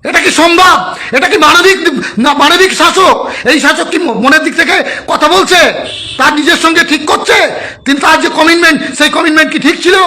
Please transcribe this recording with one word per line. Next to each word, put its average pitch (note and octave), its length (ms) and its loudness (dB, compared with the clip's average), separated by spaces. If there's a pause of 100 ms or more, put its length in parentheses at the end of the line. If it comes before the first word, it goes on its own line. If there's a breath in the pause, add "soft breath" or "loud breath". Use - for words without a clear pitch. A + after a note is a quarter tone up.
এটা E4+ 160 -4
কি D#4+ 120 0
সম্ভব? E4 640 2 (180 loud breath)
এটা D4 160 0
কি E4 100 0
মানবিক E4 600 2 (200)
না, C#4+ 140 2
মানবিক D#4 400 2
শাসক? E4 560 2 (180 loud breath)
এই D4 120 2
শাসক D#4 300 -2
কি E4+ 80 -4
ম-, C#4+ 160 -2
মনের C#4 300 0
দিক D4 120 -4
থেকে E4+ 280 0 (240 loud breath)
কথা D4+ 200 -2
বলছে? E4+ 460 2 (440)
তার D4 160 2
নিজের D4+ 220 0
সঙ্গে E4 280 0
ঠিক - 220 -2
করছে? - 280 0 (520 loud breath)
তিনি, C#4 140 0
তার D#4+ 220 2
যে E4+ 80 -2
কমিটমেন্ট, D#4+ 680 0
সেই D4+ 120 2
কমিটমেন্ট D#4 420 0
কি D#4 80 -4
ঠিক E4 240 0
ছিল? F4+ 120 2 (100)